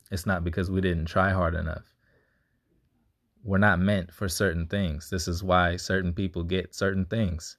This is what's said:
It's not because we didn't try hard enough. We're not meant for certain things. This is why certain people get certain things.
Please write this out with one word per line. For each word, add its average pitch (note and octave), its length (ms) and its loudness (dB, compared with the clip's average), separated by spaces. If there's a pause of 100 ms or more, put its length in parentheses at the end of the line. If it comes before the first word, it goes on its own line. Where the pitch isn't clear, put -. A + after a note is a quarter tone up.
(100)
It's G2 160 -6
not F#2 180 0
because F2+ 260 -2
we F#2+ 120 2
didn't E2 240 0
try F#2 240 2
hard F2 240 2
enough. E2 400 -6 (1500)
We're G2 160 0
not G2 220 4
meant F#2+ 320 0
for G2 160 -6
certain E2+ 380 0
things. E2+ 440 -4
This F#2 160 -4
is F2 160 -2
why F2+ 340 4
certain F#2 360 -2
people F2+ 320 -2
get F2+ 300 -2
certain G2 320 0
things. F#2 520 -4